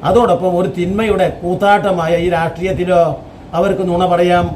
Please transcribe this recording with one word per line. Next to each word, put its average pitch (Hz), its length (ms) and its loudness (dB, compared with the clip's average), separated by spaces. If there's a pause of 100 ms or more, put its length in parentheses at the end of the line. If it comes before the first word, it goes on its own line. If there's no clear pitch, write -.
അതോടൊപ്പം 185 500 2
ഒരു 147 180 0
തിന്മയുടെ 190 500 0 (140)
കൂത്താട്ടമായ 180 720 0 (120)
ഈ - 20 2 (100)
രാഷ്ട്രീയത്തിലോ 170 640 0 (580)
അവർക്ക് 185 320 0
നുണ 175 120 0 (100)
പറയാം 175 320 2 (120)